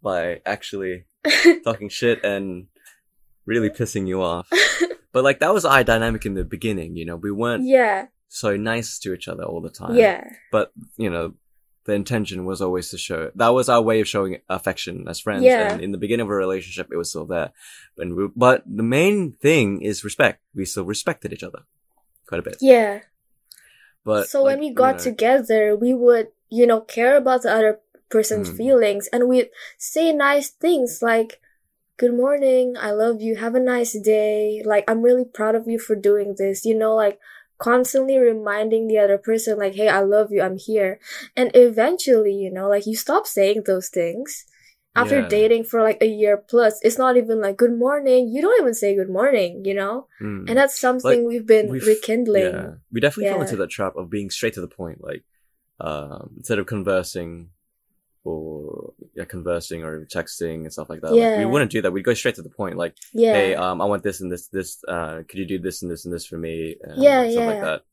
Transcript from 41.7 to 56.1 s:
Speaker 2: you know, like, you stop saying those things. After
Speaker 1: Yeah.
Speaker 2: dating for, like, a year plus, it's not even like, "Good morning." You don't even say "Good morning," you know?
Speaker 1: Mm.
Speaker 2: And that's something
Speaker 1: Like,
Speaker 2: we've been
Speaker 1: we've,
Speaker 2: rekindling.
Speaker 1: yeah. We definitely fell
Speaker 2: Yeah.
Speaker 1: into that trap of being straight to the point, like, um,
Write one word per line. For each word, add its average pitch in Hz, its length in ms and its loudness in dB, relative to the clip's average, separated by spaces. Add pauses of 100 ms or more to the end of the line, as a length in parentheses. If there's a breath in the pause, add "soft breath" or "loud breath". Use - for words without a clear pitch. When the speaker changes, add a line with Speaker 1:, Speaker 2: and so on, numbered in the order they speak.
Speaker 2:
you 196 180 -4
know, 185 160 -6
like, 202 200 0
you 220 80 -4
stop 339 320 -2
saying 208 380 0
those 190 240 -2
things. 185 560 -6 (480 soft breath)
After 247 280 2
Speaker 1:
Yeah. 220 80 -2
Speaker 2:
dating 220 360 4
for, 226 160 0
like, 220 200 2
a 214 60 4
year 208 280 2
plus, 220 480 2
it's 233 140 2
not 262 180 4
even 226 240 2
like, 202 160 -2
"Good 240 220 2
morning." 254 560 2
You 269 80 -2
don't 440 180 4
even 254 140 2
say 202 220 0
"Good 190 140 -2
morning," 196 540 0
you 196 120 -2
know? 202 320 -6 (120)
Speaker 1:
Mm. 104 300 -8
Speaker 2:
And 226 80 2
that's 269 200 2
something 254 460 2
Speaker 1:
Like, 233 60 -2
Speaker 2:
we've 233 160 -4
been 220 240 6
Speaker 1:
we've, - 180 -4
Speaker 2:
rekindling. 214 560 2 (120)
Speaker 1:
yeah. 117 160 -10 (200)
We 113 80 -4
definitely 170 300 0
fell 190 80 -2
Speaker 2:
Yeah. 165 80 -2
Speaker 1:
into 123 120 -6
that 92 120 -4
trap 98 260 -6
of 90 140 -10
being 101 220 -6
straight - 240 -4
to 95 60 -10
the 87 60 -10 (140)
point, 85 200 -12
like, 73 220 -12 (560)
um, 73 580 -10